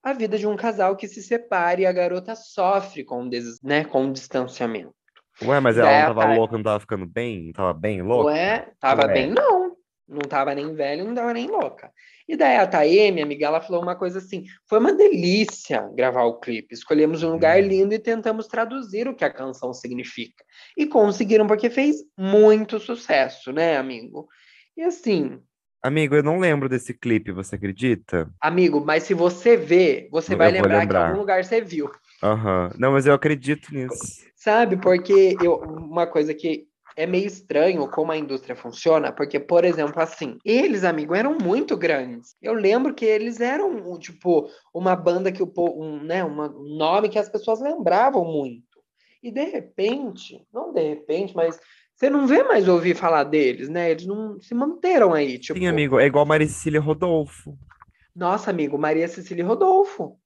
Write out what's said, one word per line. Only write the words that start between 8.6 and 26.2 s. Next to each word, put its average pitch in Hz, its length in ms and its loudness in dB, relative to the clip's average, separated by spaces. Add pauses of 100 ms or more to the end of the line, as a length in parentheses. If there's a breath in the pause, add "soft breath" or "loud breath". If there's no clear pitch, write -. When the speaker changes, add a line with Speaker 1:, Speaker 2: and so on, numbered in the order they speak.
Speaker 1:
tava 139 260 2
Speaker 2:
Ué. - 80 2
Speaker 1:
bem - 180 2
não. 370 400 2 (360)
Não 143 140 -12
tava 139 320 -2
nem 151 200 -6
velha, 151 320 -4
não 233 100 -6
tava 240 180 -4
nem 240 140 -6
louca. 370 420 -6 (380 soft breath)
E 330 80 -6
daí 156 220 4
a 190 100 4
Taeme, 180 540 4
amiga, 147 240 -4
ela 160 160 0
falou 175 200 -4
uma 180 140 -6
coisa 180 220 -6
assim, 185 260 -12 (240 loud breath)
"Foi 214 120 2
uma 294 120 4
delícia 190 1040 2
gravar 123 280 0
o 117 160 0
clipe. 117 340 -10
Escolhemos 156 500 0
um 165 80 -2
lugar 165 300 4
Speaker 2:
Hum. 202 60 2
Speaker 1:
lindo 196 260 2
e 220 60 -2
tentamos 220 480 -4
traduzir 233 600 -6
o - 80 -8
que - 80 -4
a 143 80 0
canção 127 420 -10
significa." 123 680 -12 (340 soft breath)
E 302 80 0
conseguiram, 214 640 4
porque 214 220 2
fez 285 280 0 (200)
muito 214 640 6
sucesso, 143 720 -2
né, 160 240 2
amigo? 131 500 -8 (480 soft breath)
E 320 80 -12
assim 185 560 -2 (440)
Speaker 2:
Amigo, 143 300 0
eu 147 80 4